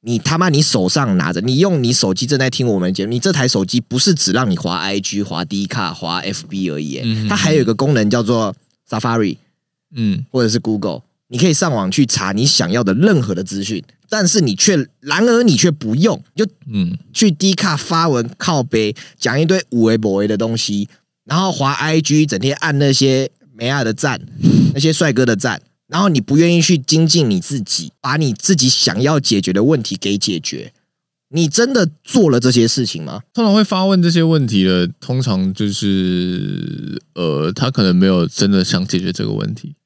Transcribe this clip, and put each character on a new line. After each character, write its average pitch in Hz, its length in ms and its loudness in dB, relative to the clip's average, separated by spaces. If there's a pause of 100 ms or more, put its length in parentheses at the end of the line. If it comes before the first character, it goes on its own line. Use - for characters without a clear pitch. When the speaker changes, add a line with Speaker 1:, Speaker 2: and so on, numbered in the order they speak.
Speaker 1:
你 120 180 -2
他 165 180 0
妈 185 120 2
你 147 120 2
手 98 260 0
上 113 300 0
拿 85 160 -2
着， 85 80 -4
你 127 160 0
用 170 260 2
你 120 80 0
手 95 220 0
机 123 140 -4
正 143 100 0
在 131 140 0
听 127 160 -2
我 104 100 0
们 92 160 0
节 95 100 -4
目， 104 80 -4
你 123 80 -2
这 196 120 0
台 135 160 0
手 98 180 0
机 120 160 -2
不 123 160 -6
是 185 160 2
只 117 180 0
让 123 160 0
你 90 80 0
滑 87 220 -6
I 98 220 -2
G、 101 240 -4
滑 90 200 -6
D 98 220 -4
卡、 92 260 -4
滑 87 280 -6
F 95 280 -8
B 95 220 -4
而 73 100 -6
已 78 180 -6
欸， 127 60 -8
Speaker 2:
嗯。 110 240 -2
Speaker 1:
它 101 80 0
还 160 200 2
有 143 60 4
一 - 20 2
个 113 100 0
功 135 220 0
能 107 120 2
叫 120 140 0
做 110 340 0 (320)
Safari， 110 500 -2 (580)
Speaker 2:
嗯。 113 360 -2
Speaker 1:
或 127 120 0
者 113 40 2
是 110 120 0
Google， 101 420 -4 (280)
你 123 100 -6
可 185 80 4
以 165 80 4
上 165 180 0
网 98 160 0
去 131 160 2
查 98 260 -4
你 107 140 0
想 87 260 0
要 117 120 0
的 95 100 0
任 170 260 4
何 104 140 -4
的 90 100 -4
资 98 200 -8
讯， 98 200 -6 (240)
但 208 200 0
是 214 120 2
你 120 160 0
却， 196 200 2 (240)
然 165 280 0
而 240 140 4
你 226 160 4
却 180 140 4
不 117 240 -4
用， 175 260 0 (140)
就 208 100 0 (260)
Speaker 2:
嗯。 92 240 -2 (160)
Speaker 1:
去 208 200 2
D 190 240 0
卡 180 200 0
发 165 320 0
文 123 300 0
靠 160 240 0
背， 110 340 0 (220)
讲 127 240 -2
一 165 60 2
堆 185 120 2 (120)
有 113 180 4
的 110 80 2
没 104 300 0
的 107 100 -2
东 113 180 -2
西， 101 320 -4 (360)
然 160 160 -2
后 190 120 0
滑 139 220 -2
I 156 280 0
G， 151 240 2
整 143 140 -4
天 135 200 -2
按 151 200 -2
那 143 120 4
些 135 380 2 (260)
妹 117 140 -6
啊 139 140 -2
的 113 100 -2
赞， 127 260 -4 (540)
那 139 60 -2
些 156 120 2
帅 151 220 2
哥 127 100 2
的 120 120 2
赞， 104 260 -4 (260)
然 160 140 -2
后 202 80 2
你 147 100 2
不 135 160 0
愿 170 180 4
意 170 80 4
去 170 160 2
精 156 300 2
进 151 220 2
你 95 100 0
自 131 220 -6
己， - 300 -6 (100)
把 135 160 -2
你 143 160 0
自 185 220 0
己 131 120 2
想 101 340 0
要 147 180 2
解 107 200 0
决 92 140 -2
的 101 100 2
问 139 180 2
题 95 140 -8
给 101 220 -2
解 95 220 -4
决， - 340 -12 (560)
你 160 180 0
真 233 240 2
的 214 160 2 (160)
做 202 260 4
了 120 100 4
这 127 120 2
些 117 160 4
事 123 180 -2
情 80 180 -8
吗？ 76 180 -12 (120)
Speaker 2:
通 233 120 0
常 202 80 4
会 214 100 4
发 190 220 0
问 196 160 4
这 170 80 4
些 165 140 2
问 160 220 2
题 101 180 2
的， 90 240 2 (120)
通 127 220 -4
常 95 320 -2
就 104 180 -4
是， 90 1300 -4 (140)
呃， 78 400 -2
他 123 160 0
可 120 140 0
能 92 120 4
没 95 120 6
有 90 200 2
真 - 220 0
的 95 160 2
想 92 200 -2
解 90 140 -2
决 90 140 -4
这 - 100 -6
个 52 80 -4
问 52 220 -4
题。 - 220 -14 (100)